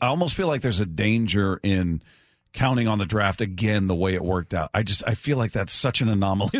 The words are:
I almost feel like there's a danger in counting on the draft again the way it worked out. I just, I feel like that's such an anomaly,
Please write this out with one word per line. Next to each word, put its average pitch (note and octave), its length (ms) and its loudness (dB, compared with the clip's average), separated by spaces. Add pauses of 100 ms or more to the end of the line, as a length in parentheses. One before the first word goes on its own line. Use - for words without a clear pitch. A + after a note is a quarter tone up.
I B2 60 2
almost D#3+ 260 0
feel F#3+ 120 -2
like C#3+ 140 0
there's G#2+ 200 0
a G#2 60 0
danger G2+ 760 0
in F#2 400 0 (500)
counting B2 360 2
on G#2+ 100 0
the G2 80 -2
draft G2+ 340 0
again G2+ 480 0
the F#2 60 2
way F#2 200 0
it E2+ 100 -4
worked F2+ 300 -2
out. D#2+ 200 -2
I G#2 80 2
just, G2+ 240 -2
I A#2 80 2
feel C#3+ 240 -2
like A2+ 140 -2
that's G2 200 -2
such - 280 0
an A#2 80 2
anomaly, G2 520 0